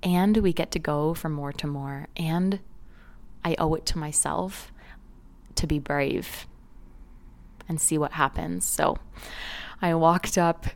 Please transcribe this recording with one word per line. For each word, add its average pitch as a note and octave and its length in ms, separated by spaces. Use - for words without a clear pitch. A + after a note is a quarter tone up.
and F#3 360
we G3 140
get - 200
to E3 80
go D3+ 340
from E3 160
more C#3+ 220
to - 160
more, C#3 480
and F3 420
I E3 160
owe D#3+ 160
it - 100
to - 120
myself D#3 760
to - 140
be D3+ 100
brave - 720
and D#3+ 120
see - 160
what D3 180
happens. E3 500
So - 340
I F3 140
walked E3 420
up. E3+ 400